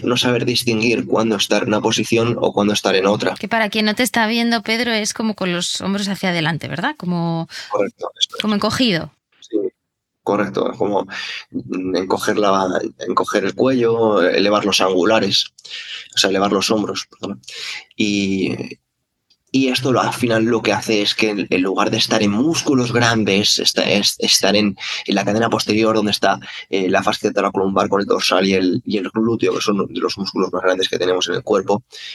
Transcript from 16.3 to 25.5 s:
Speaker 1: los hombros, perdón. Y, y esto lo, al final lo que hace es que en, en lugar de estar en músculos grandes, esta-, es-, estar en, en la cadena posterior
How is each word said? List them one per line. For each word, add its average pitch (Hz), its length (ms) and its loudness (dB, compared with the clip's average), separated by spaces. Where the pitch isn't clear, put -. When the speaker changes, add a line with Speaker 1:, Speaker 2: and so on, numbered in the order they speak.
Speaker 1:
los 98 180 2
hombros, 101 380 -2
perdón. 101 220 -10
Y, 98 840 -2
y 135 180 2
esto 127 220 0
lo, 110 80 4
al 107 140 0
final 110 300 2
lo 113 180 2
que 104 120 2
hace 104 280 0
es 104 140 0
que 107 160 0
en, 101 180 -4
en 92 140 2
lugar 98 260 0
de 113 80 0
estar 110 240 2
en 104 80 4
músculos 123 640 2
grandes, 110 640 2
esta-, - 320 2
es-, 98 300 2
estar 104 360 2
en, 104 220 2
en 98 80 0
la 98 100 0
cadena 113 240 2
posterior 110 460 2